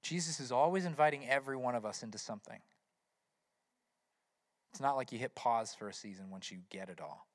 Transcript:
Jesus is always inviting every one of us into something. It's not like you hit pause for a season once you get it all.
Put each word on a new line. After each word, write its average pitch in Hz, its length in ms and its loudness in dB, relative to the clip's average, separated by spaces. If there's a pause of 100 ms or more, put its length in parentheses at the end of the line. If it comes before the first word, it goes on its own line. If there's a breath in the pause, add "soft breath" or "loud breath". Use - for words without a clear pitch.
Jesus 160 380 -2
is 127 100 -4
always 165 320 6
inviting 151 460 4
every 135 260 2
one 123 200 0
of 110 100 0
us 104 180 -4
into 110 140 -10
something. 107 420 -10 (2000)
It's - 100 -10
not 139 160 2
like 131 160 -4
you 120 40 -6
hit 123 160 -4
pause 113 400 0
for 104 140 -10
a 98 60 -8
season 95 360 -12
once 95 220 -10
you 92 60 -12 (120)
get 95 200 -8
it 85 100 -12
all. 76 360 -12